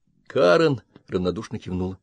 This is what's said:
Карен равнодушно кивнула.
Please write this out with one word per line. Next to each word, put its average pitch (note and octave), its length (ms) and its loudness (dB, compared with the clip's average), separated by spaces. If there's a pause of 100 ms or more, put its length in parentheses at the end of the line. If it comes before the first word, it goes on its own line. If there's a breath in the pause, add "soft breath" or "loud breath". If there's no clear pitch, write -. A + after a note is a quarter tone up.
(260)
Карен E3 560 2 (260)
равнодушно F#2 520 -4
кивнула. F#2 420 -6